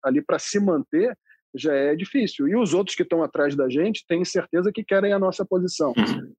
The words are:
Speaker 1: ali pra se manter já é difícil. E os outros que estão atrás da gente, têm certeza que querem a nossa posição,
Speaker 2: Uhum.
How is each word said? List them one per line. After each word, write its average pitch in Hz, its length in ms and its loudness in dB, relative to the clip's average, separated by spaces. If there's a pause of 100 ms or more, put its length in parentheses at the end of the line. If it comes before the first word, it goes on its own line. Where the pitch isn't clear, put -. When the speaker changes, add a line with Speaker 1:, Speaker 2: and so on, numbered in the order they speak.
Speaker 1:
ali 127 180 2
pra 151 160 0
se - 220 -4
manter 190 580 0 (380)
já 147 180 0
é 143 220 2
difícil. 185 520 -2
E 180 80 2
os 214 200 2
outros 190 200 0
que - 60 0
estão 165 220 0
atrás 143 320 0
da 139 120 2
gente, 165 400 0
têm 175 160 0
certeza 180 480 -2
que 220 120 -8
querem 196 280 2
a 202 60 2
nossa 190 260 -2
posição, 180 540 0
Speaker 2:
Uhum. - 420 -2